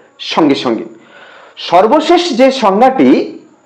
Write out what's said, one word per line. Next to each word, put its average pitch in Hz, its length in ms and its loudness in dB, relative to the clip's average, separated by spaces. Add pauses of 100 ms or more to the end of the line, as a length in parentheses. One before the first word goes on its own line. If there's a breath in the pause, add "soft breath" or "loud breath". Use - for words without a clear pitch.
(200 loud breath)
সঙ্গে 156 360 -2
সঙ্গে। 113 300 -6 (720 loud breath)
সর্বশেষ 302 800 0
যে 262 140 4
সংজ্ঞাটি 254 880 0 (260)